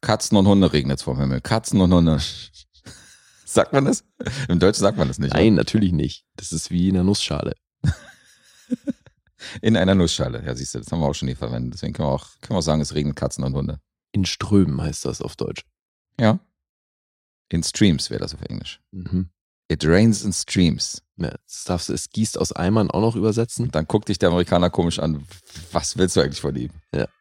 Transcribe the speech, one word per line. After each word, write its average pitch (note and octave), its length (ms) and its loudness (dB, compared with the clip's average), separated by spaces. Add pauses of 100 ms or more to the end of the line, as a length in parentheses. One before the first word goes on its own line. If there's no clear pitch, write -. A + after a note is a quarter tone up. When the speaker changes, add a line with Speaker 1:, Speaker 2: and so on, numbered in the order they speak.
Speaker 1:
Katzen - 360 0
und F#2+ 100 6
Hunde G2 260 6
regnet's C#2 300 0
vom C2 160 -4
Himmel. C2 200 0
Katzen - 400 0
und F2+ 140 6
Hunde. E2 260 4
<laughs> - 1300 -14
Sagt - 260 2
man C#3 140 4
das? - 180 0 (460)
Im F2 100 2
Deutschen F#2+ 220 4
sagt G2 160 2
man C#2+ 100 0
das C2 120 -6
nicht, C#2 140 -2
Speaker 2:
Nein, G#2+ 200 6
Speaker 1:
ne? F2+ 40 4
Speaker 2:
natürlich G2 360 2
nicht. C#2+ 320 -4 (120)
Das - 140 -12
ist D#2+ 200 -6
wie F2 180 2
in F#2+ 60 2
einer F2+ 100 2
Nussschale. - 480 -2 (300)
<laughs> - 100 2 (1700)
Speaker 1:
In A2 140 2
einer F#2 180 4
Nussschale. C#2 520 0
Ja, B1 100 -6
siehst C2 180 -10
du, B1 60 -8
das A1+ 100 -16
haben E2 120 -2
wir D2+ 60 0
auch C#2 60 -2
schon - 140 -6
nie B1+ 80 -4
verwendet. B1 380 -6
Deswegen - 200 -8
können - 140 -4
wir C2 60 0
auch, - 140 -6 (120)
können - 160 -6
wir F#2 40 2
auch - 20 -2
sagen, D#2 200 0
es D2 140 -6
regnet D2 220 -2
Katzen C#2 260 -6
und C2+ 120 -4
Hunde. C#2+ 260 -4 (320)
Speaker 2:
In G2+ 120 0
Strömen E2+ 560 2
heißt D#2+ 220 -6
das - 180 -6
auf - 140 -8
Deutsch. - 300 -8 (520)
Speaker 1:
Ja. A2+ 220 4 (1080)
In E2+ 120 -2
Streams E2+ 480 2
wäre G#1+ 120 -6
das - 120 -8
auf - 100 -14
Englisch. - 360 -14 (120)
Speaker 2:
Mhm. F#2 380 -6 (400)
Speaker 1:
It D2 160 -2
rains G2+ 380 6
in G#2 80 -2
streams. - 720 0 (140)
Speaker 2:
Ja, - 140 -4 (140)
das - 200 -16
darfst F2+ 240 -4
du, - 40 -2
es - 160 -8
gießt - 280 -4
aus - 160 -2
Eimern G#2 360 2
auch - 120 0
noch A2+ 160 0
übersetzen. A2 480 -2
Speaker 1:
Und - 100 -4
dann D#2+ 100 0
guckt G#2 220 0
dich F#2+ 100 -2
der F#2 120 4
Amerikaner F2 400 2
komisch E2+ 300 0
an. D2+ 280 -4 (460)
Was - 240 -4
willst F2+ 180 2
du - 60 4
eigentlich C#2 200 -2
von C2+ 140 -4
ihm? B1+ 160 -6 (240)
Speaker 2:
Ja. C2+ 120 -2 (140)